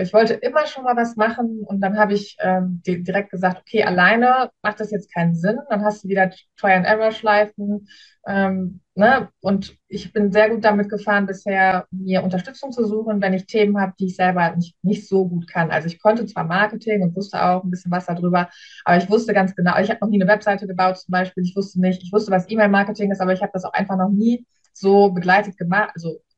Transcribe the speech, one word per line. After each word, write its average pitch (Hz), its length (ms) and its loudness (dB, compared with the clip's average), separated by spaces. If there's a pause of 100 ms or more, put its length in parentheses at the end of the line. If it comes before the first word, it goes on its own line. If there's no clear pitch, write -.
ich 180 120 -4
wollte 220 220 4
immer 294 320 -2
schon 262 180 -12
mal 247 120 0
was 233 200 -2
machen 226 480 -2
und 202 160 -4
dann 196 180 0
habe 202 160 2
ich, 202 260 -6
ähm, 185 460 -2
di-, 180 160 -2
direkt 190 280 -4
gesagt, 180 300 -4
okay, - 240 -2
alleine 233 680 4 (120)
macht 208 180 -4
das 208 100 -8
jetzt 208 220 -8
keinen 170 220 0
Sinn, 196 240 -2 (100)
dann 208 160 -2
hast 208 180 -2
du 190 60 -12
wieder 190 220 2 (260)
Try-and-Error-Schleifen, 208 1300 0 (400)
ähm, 190 540 -2 (140)
ne? 226 340 2 (120)
Und 196 360 -4 (120)
ich - 240 -12
bin 208 200 0
sehr 214 160 6
gut 220 160 -2
damit 202 240 2
gefahren, 202 380 -2
bisher 190 640 0
mir 185 320 -2
Unterstützung 185 500 -6
zu 233 140 -2
suchen, 214 340 -2
wenn 190 140 0
ich 185 120 -4
Themen 208 320 2
habe, 190 200 -2
die 190 80 -2
ich 185 100 -6
selber 180 400 2
nicht, 170 260 -4
nicht 208 260 -2
so 190 200 2
gut 170 200 -6
kann. 165 220 -2
Also 156 180 -2
ich - 120 -12
konnte 226 240 2
zwar - 200 -8
Marketing 208 580 -2
und 175 120 -2
wusste - 300 -6
auch 180 200 2
ein 180 60 -4
bisschen 180 220 -8
was 180 140 -4
darüber, 175 420 0 (360)
aber 175 120 4
ich 185 140 0
wusste 226 240 2
ganz 190 200 2
genau, 175 240 0
ich 196 120 0
habe 226 100 -4
noch 208 80 -2
nie 208 140 2
eine 185 80 2
Webseite 208 360 0
gebaut 185 320 0
zum - 140 -10
Beispiel, 185 320 -2
ich 180 100 -4
wusste 190 260 -4
nicht, 185 220 0
ich - 100 -14
wusste, 214 180 0
was 185 180 0
E-Mail-Marketing 208 640 2
ist, 190 100 -4
aber 185 140 0
ich 185 80 -4
habe 196 100 -6
das 185 120 -6
auch - 100 -10
einfach 196 240 -2
noch 185 100 0
nie 226 380 0 (280)
so 196 360 4
begleitet 185 480 0
gema-, 185 360 -2
also 165 260 -10 (160)